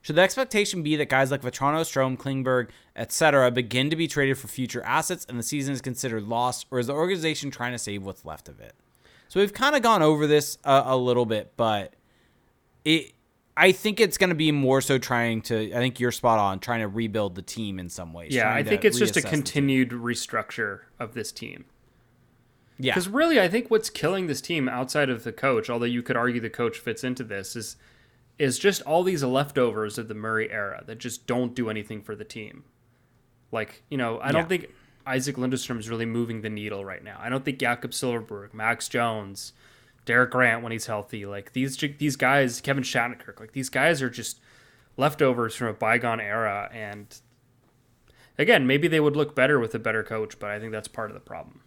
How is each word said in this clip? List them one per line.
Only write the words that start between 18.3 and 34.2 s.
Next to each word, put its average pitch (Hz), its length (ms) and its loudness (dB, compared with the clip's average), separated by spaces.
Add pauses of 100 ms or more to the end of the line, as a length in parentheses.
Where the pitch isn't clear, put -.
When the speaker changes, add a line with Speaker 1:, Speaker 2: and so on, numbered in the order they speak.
Speaker 2:
Yeah, 120 80 4
Speaker 1:
trying 110 140 2
Speaker 2:
I 143 60 0
Speaker 1:
to - 60 -4
Speaker 2:
think 208 140 2
it's 180 160 4
just - 160 2
a - 60 4
Speaker 1:
reassess - 20 -6
the - 60 -4
team. - 20 -2
Speaker 2:
continued 139 600 2
restructure 117 880 -4 (180)
of 117 140 -8
this 110 180 -8
team. 101 320 -14 (1160)
Speaker 1:
Yeah. 131 160 2
Speaker 2:
'Cause 180 120 2
really, 285 320 4
I 185 80 6
think 233 240 0
what's 220 200 2
killing 185 360 0
this 143 140 -4
team 156 260 -2
outside 131 420 0
of 120 140 -4
the 113 80 -6
coach, 123 380 0
although 120 160 0
you 120 160 -2
could 120 160 -2
argue 120 240 0
the 110 80 -6
coach 113 300 -4
fits - 240 -6
into 127 200 -4
this, 98 320 -10
is, 110 200 -10 (640)
is 131 180 2
just 196 240 2
all 160 220 2
these 180 200 2
leftovers 123 760 0
of 113 80 -8
the 110 80 -8
Murray 110 360 -2
era 104 360 -6
that 113 100 -12
just - 300 -10
don't 123 260 0
do 120 160 -2
anything 107 320 -8
for 107 140 -10
the 107 100 -16
team. - 380 -16 (880)
Like, 110 380 -6
you 147 80 -4
know, 117 240 -2